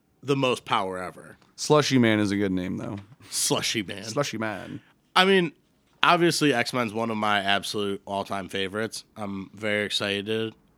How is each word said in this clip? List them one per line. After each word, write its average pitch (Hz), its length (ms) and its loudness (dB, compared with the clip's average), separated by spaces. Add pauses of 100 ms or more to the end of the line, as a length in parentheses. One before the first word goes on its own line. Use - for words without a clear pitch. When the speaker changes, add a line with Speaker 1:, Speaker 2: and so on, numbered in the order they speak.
(240)
Speaker 1:
the 139 140 0
most 127 280 0
power 95 320 0
ever. 90 400 -12 (180)
Speaker 2:
Slushy 143 440 4
Man 110 200 6
is 104 120 0
a 101 60 0
good 101 160 0
name, 92 240 -4
though. 101 200 -8 (340)
Speaker 1:
Slushy - 520 -2
Man. 98 220 -12
Speaker 2:
Slushy 120 320 -4
Man. 101 420 -8 (360)
Speaker 1:
I 185 100 6
mean, 190 260 4 (500)
obviously, 160 520 6
X-Men's 120 400 -2
one 113 180 -2
of 110 60 -2
my 107 240 2
absolute 98 640 -2
all-time 98 440 -6
favorites. 98 540 -6 (140)
I'm 98 360 -8
very 104 320 -2
excited 104 680 -4 (240)